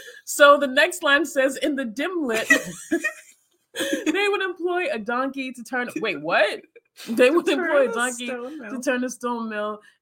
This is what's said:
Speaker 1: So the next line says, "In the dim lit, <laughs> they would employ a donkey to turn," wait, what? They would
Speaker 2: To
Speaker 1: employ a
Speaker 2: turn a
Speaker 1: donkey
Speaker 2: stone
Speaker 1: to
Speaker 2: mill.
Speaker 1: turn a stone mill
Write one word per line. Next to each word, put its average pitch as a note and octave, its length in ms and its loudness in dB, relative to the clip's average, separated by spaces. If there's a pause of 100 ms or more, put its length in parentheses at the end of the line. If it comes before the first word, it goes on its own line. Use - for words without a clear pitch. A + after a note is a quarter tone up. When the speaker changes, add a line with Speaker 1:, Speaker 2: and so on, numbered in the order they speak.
(280)
Speaker 1:
So C#4+ 300 8
the C#4 100 2
next D#4 360 0
line D4 200 4
says, C4+ 340 0
"In C#4+ 180 0
the C4+ 100 -2
dim D4+ 400 -4
lit, A3+ 220 -2
<laughs> - 1600 -4
they F#4+ 220 0
would G4 140 0
employ F4+ 500 -2
a A#3 60 -4
donkey C4 540 -4
to A#3+ 120 -16
turn," B3 240 -4 (100)
wait, F#3+ 220 -4
what? F#3 420 0 (480)
They B3 200 6
would E4+ 160 2
Speaker 2:
To D#4+ 60 2
Speaker 1:
employ D4 320 2
a - 20 4
Speaker 2:
turn A3+ 40 -2
a A3+ 40 -4
Speaker 1:
donkey A#3+ 340 -4
Speaker 2:
stone B3 300 -8
Speaker 1:
to A3+ 140 -14
Speaker 2:
mill. B3+ 100 -8
Speaker 1:
turn B3 220 0
a B3+ 60 -4
stone A#3+ 400 -6
mill G#3 320 -6 (200)